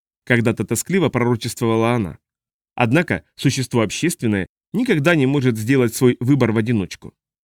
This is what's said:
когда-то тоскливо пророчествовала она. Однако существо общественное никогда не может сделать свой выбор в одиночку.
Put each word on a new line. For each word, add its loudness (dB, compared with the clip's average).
когда-то 2
тоскливо -2
пророчествовала -2
она. -4
Однако 0
существо -2
общественное -2
никогда 2
не 2
может 0
сделать 0
свой 2
выбор 2
в 0
одиночку. -4